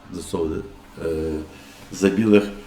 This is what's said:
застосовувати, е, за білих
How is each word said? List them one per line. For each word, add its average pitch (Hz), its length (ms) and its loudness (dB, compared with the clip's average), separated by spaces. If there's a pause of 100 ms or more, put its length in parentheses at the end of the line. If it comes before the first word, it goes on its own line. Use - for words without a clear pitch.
(120)
застосовувати, 85 500 -4 (420)
е, 80 280 -2 (600)
за 92 160 2
білих 104 360 6 (220)